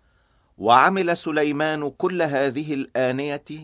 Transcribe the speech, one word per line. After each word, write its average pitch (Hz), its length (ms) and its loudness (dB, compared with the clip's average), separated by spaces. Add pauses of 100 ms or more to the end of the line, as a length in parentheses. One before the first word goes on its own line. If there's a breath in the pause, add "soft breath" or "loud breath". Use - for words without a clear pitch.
(580)
وعمل 170 600 4
سليمان 151 720 -2
كل 180 320 -4
هذه 143 520 -2
الآنية 135 720 -4 (180)